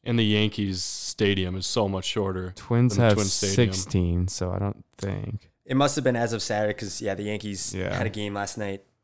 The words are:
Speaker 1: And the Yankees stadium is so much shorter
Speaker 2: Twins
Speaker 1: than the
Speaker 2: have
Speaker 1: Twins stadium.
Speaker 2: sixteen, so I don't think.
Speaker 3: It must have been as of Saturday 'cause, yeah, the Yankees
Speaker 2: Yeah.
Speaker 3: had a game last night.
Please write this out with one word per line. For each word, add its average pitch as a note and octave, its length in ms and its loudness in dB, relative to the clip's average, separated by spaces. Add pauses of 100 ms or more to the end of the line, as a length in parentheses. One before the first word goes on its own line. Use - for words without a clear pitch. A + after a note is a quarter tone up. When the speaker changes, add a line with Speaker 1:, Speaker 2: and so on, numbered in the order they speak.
Speaker 1:
And A#2 160 2
the A2+ 40 4
Yankees G#2 600 2
stadium F#2+ 720 0
is F#2+ 100 -6
so G#2+ 240 0
much F#2+ 160 -4
shorter F#2 500 -4
Speaker 2:
Twins A#2+ 400 2
Speaker 1:
than A#2+ 60 4
the A#2+ 80 6
Speaker 2:
have G#2 60 8
Speaker 1:
Twins G#2 180 2
stadium. G2+ 400 2
Speaker 2:
sixteen, F2+ 540 2
so F2+ 240 -4
I F#2 80 -4
don't G2+ 260 -6 (140)
think. G2+ 500 -8 (160)
Speaker 3:
It B2+ 100 -2
must C#3 200 4
have D3 80 -2
been B2 120 2
as A#2 160 0
of A2 120 -2
Saturday G#2+ 340 0
'cause, G2+ 240 -8
yeah, F#2+ 140 -2
the G2+ 80 -8
Yankees G#2 500 -6
Speaker 2:
Yeah. F#2 220 -4
Speaker 3:
had F#2+ 100 -2
a G2+ 60 -2
game G#2 240 -6
last G2+ 220 -6
night. G2 260 -6 (200)